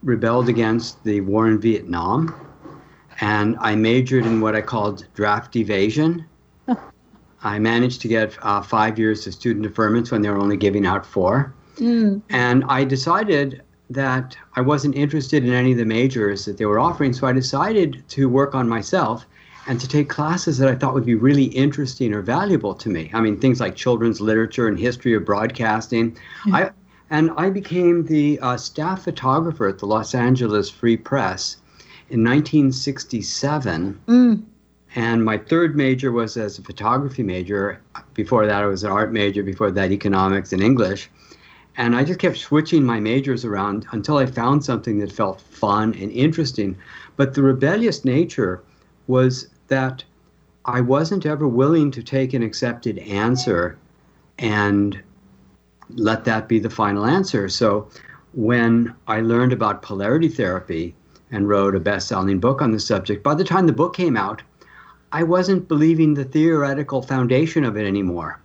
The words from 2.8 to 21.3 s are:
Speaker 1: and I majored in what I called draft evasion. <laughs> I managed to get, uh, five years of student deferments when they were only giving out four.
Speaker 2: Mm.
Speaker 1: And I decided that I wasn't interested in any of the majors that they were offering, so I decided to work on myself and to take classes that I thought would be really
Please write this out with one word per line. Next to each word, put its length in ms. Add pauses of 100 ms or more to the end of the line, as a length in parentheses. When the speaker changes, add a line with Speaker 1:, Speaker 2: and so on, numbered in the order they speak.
Speaker 1:
and 380
I 160
majored 500
in 160
what 120
I 80
called 520
draft 420
evasion. 720 (600)
<laughs> 580
I 140
managed 440
to 80
get, 320
uh, 200
five 380
years 280
of 60
student 320
deferments 460
when 100
they 80
were 160
only 120
giving 280
out 200
four. 480 (240)
Speaker 2:
Mm. 520
Speaker 1:
And 380
I 160
decided 800 (280)
that 460 (220)
I 40
wasn't 340
interested 500
in 80
any 180
of 60
the 80
majors 600
that 120
they 80
were 140
offering, 340
so 120
I 60
decided 760
to 180
work 260
on 140
myself 580 (420)
and 120
to 80
take 220
classes 480
that 100
I 80
thought 180
would 120
be 100 (140)
really 160 (200)